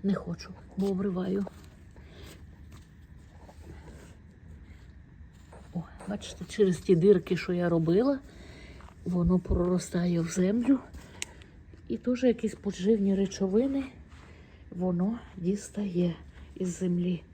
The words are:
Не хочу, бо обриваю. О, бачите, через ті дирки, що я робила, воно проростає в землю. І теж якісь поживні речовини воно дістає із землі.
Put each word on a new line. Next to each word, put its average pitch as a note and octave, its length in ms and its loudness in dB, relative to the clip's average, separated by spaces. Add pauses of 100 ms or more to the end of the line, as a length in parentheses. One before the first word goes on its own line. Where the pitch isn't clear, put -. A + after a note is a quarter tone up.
Не G3 120 2
хочу, - 360 -6 (260)
бо F#3+ 100 0
обриваю. F#3+ 600 0 (4000)
О, E3+ 80 -4 (260)
бачите, - 400 -8
через F#3+ 300 4
ті F#3 180 6
дирки, F#3 400 6
що F3+ 160 -4
я F3 160 0
робила, F3+ 500 4 (880)
воно F3 340 4
проростає F3+ 840 2
в E3 80 -2
землю. A3+ 500 4 (1080)
І A3+ 80 -4
теж B3 260 -2
якісь A#3 320 2
поживні G3 600 2
речовини G3 680 0 (880)
воно F3+ 480 0 (180)
дістає F3+ 760 -2 (400)
із F3+ 240 -4
землі. F3 440 0 (120)